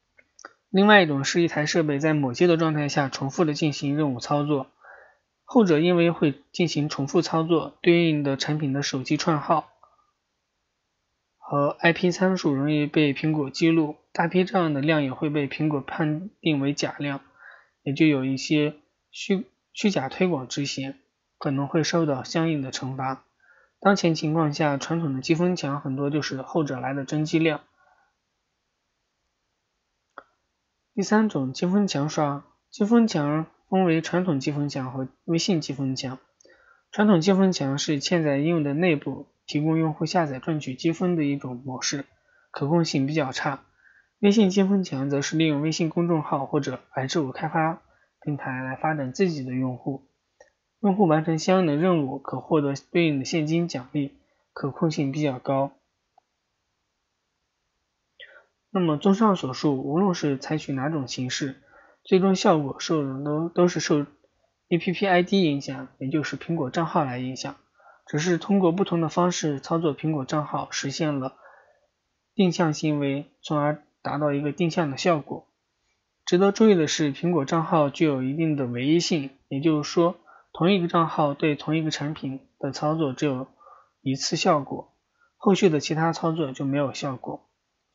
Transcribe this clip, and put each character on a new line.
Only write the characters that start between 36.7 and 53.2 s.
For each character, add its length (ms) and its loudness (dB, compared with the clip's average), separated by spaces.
传 160 2
统 140 6
积 140 4
分 180 4
墙 240 -2
是 240 -2
嵌 240 0
在 140 2
应 80 0
用 160 2
的 100 -2
内 240 2
部， 300 -8
提 160 -2
供 160 2
用 160 0
户 140 -4
下 180 0
载 140 -6
赚 200 -4
取 160 -8
积 180 0
分 220 0
的 80 0
一 140 0
种 260 -10
模 200 -10
式， 240 -6
可 160 -6
控 200 2
性 200 0
比 60 -4
较 180 -2
差。 360 -6
微 120 6
信 160 6
积 160 2
分 200 2
墙 260 -4
则 100 0
是 160 -4
利 100 2
用 140 0
微 100 0
信 200 -2
公 180 0
众 140 2
号 240 -4
或 140 0
者 180 -6
百 80 -2
分 60 -4
之 120 -2
五 100 -4
开 200 -8
发 320 -2
平 140 -4
台 240 -8
来 120 -6
发 200 -2
展 180 -6
自 160 0
己 160 -4
的 80 -8
用 240 -4
户， 320 -10
用 160 2
户 80 4
完 220 4
成 120 0
相 220 2
应 60 2
的 100 2
任 300 2
务 120 -8
可 220 -10
获 220 2
得 100 0
对 160 2
应 120 0
的 80 -4